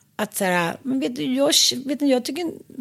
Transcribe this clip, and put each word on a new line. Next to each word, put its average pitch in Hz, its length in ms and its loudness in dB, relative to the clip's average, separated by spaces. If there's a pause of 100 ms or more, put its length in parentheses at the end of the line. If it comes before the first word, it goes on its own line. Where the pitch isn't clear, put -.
(180)
att 208 180 -4
så 202 80 0
här, 175 380 2
"Men 262 180 -2
vet 254 160 -4
du, 277 180 -2
jag, 277 180 4 (340)
vet 269 140 -2
du, 285 60 2
jag 247 180 4
tycker, 320 260 -4 (300)